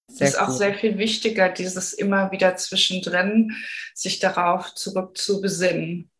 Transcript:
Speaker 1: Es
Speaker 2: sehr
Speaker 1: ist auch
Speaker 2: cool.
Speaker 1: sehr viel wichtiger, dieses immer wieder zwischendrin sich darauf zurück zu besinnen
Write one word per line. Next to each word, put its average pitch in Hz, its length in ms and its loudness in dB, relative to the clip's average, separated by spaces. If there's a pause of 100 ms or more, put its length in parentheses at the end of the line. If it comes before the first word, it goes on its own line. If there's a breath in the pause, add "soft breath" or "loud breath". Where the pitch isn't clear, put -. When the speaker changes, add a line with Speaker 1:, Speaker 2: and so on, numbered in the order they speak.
Speaker 1:
Es - 100 -20
Speaker 2:
sehr 139 120 4
Speaker 1:
ist - 100 0
auch 202 80 4
Speaker 2:
cool. 131 80 -2
Speaker 1:
sehr 202 200 2
viel 202 220 0
wichtiger, 214 520 2
dieses 185 440 -4
immer 196 380 0
wieder 185 240 4
zwischendrin 190 960 0 (420 loud breath)
sich - 260 -4
darauf 180 560 0
zurück 190 420 -6
zu 196 240 0
besinnen 170 680 -2 (100)